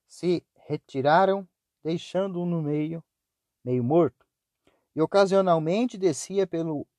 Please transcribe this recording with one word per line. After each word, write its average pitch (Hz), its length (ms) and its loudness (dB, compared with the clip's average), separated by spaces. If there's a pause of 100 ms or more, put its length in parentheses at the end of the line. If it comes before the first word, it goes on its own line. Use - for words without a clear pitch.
se 170 360 -4 (120)
retiraram, 170 920 0 (360)
deixando-o 175 600 -4
no 170 160 -2
meio, 151 420 -4 (600)
meio 127 200 -2
morto. 147 420 0 (680)
E 151 60 0
ocasionalmente 190 960 2
descia 185 500 -2
pelo 165 400 -6 (120)